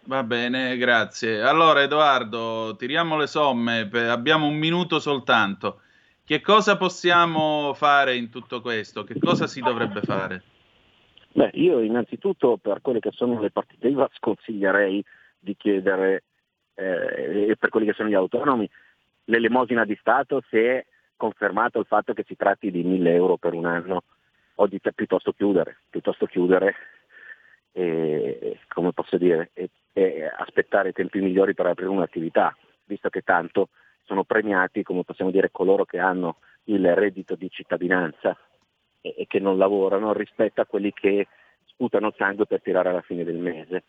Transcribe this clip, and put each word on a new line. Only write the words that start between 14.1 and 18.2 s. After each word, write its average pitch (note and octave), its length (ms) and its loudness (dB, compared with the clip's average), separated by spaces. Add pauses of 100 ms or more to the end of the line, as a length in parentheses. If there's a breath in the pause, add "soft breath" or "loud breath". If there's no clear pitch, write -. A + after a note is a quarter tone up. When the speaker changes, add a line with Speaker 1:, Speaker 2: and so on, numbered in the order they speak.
Speaker 2:
sconsiglierei G2 880 -2 (380 soft breath)
di F#2+ 160 -8
chiedere, F#2+ 680 0 (500)
eh, F#2 760 -4
e A2 80 2
per - 120 -2
quelli A2 160 0
che G#2 80 -2
sono G#2+ 160 -4
gli G#2 40 0
autonomi, A2 560 0 (560 soft breath)